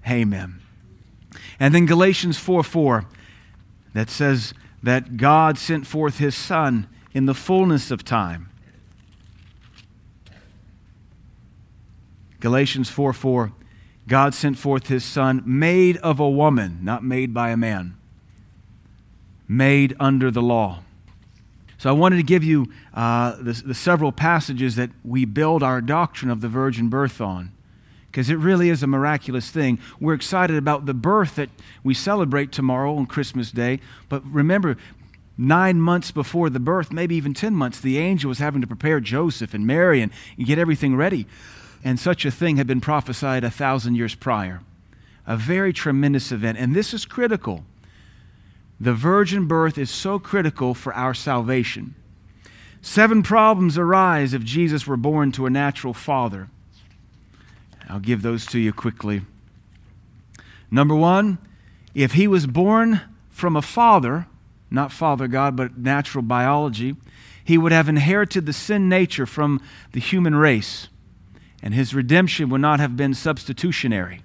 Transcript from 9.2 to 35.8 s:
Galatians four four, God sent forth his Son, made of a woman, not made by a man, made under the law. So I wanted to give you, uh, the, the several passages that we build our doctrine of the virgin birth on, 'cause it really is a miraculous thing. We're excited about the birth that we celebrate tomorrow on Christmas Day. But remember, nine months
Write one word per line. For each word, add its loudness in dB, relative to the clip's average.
Galatians 0
four -2
four, -2
God 2
sent -2
forth -2
his -2
Son, 0
made 4
of -2
a 2
woman, 2
not -4
made -2
by -2
a -2
man, -4
made 4
under 2
the 0
law. 0
So 0
I 4
wanted 4
to 2
give 4
you, 2
uh, -2
the, -6
the -8
several 2
passages 0
that -2
we 0
build 2
our 0
doctrine -2
of -4
the -6
virgin -2
birth -2
on, -8
'cause -2
it 0
really 2
is 2
a 0
miraculous -2
thing. 0
We're 0
excited -2
about -2
the -4
birth 0
that -6
we 0
celebrate -2
tomorrow -2
on -2
Christmas -6
Day. -2
But -8
remember, 2
nine 2
months 0